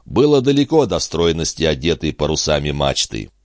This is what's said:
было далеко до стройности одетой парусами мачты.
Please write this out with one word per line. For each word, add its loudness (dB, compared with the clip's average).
было 4
далеко 2
до -2
стройности -2
одетой -2
парусами -2
мачты. -4